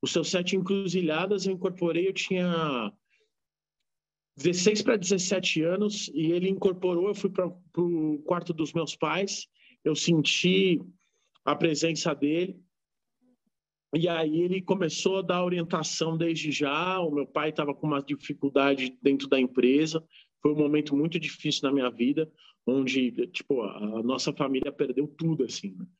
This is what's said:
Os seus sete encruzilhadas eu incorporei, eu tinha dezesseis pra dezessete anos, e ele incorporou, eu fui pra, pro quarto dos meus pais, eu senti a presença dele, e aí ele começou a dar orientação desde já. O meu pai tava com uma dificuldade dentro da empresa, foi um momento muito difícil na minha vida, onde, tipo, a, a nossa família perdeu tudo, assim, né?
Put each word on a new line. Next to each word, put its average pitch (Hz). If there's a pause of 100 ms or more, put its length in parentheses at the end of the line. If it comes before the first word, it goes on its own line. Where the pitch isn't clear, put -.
Os 139
seus 165
sete 180
encruzilhadas 185
eu 190
incorporei, 175
eu 190
tinha 165 (1400)
dezesseis 180
pra 233
dezessete 185
anos, 196
e 160
ele 180
incorporou, 185
eu 202
fui 202
pra, 180 (200)
pro 156
quarto 175
dos 156
meus -
pais, 170 (380)
eu 156
senti 180 (640)
a 143
presença 160
dele, 165 (1400)
e 170
aí 160
ele 185
começou 190
a 190
dar 180
orientação 165
desde 160
já. 147
O 165
meu 143
pai 156
tava 143
com 160
uma 143
dificuldade 139
dentro 139
da 135
empresa, 135 (380)
foi 151
um 151
momento 147
muito 165
difícil 147
na 139
minha 127
vida, 143 (340)
onde, 127 (180)
tipo, -
a, 104
a 113
nossa 131
família 135
perdeu 135
tudo, 156
assim, 98
né? 90 (140)